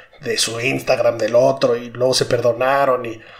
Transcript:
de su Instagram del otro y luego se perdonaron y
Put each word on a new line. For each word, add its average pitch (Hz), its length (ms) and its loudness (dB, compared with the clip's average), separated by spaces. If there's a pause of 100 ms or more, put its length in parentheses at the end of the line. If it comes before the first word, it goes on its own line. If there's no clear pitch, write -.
(200)
de 113 180 -4
su 113 220 -4
Instagram 127 580 0
del 113 160 -2
otro 131 400 4
y 120 160 -8
luego 123 240 0
se 123 120 0
perdonaron 123 800 0
y 110 140 -10 (200)